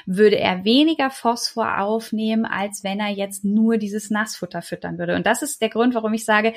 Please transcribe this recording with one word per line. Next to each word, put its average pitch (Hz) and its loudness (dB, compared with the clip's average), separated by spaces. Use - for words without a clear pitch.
würde 202 4
er 185 0
weniger 277 4
Phosphor - -2
aufnehmen, 220 0
als 202 -4
wenn 196 -4
er 208 -2
jetzt 196 -6
nur 220 4
dieses 208 -6
Nassfutter 208 -4
füttern 170 -8
würde. 175 -2
Und 180 0
das 226 2
ist - -6
der 220 0
Grund, 247 2
warum 220 -2
ich 226 -4
sage, 220 2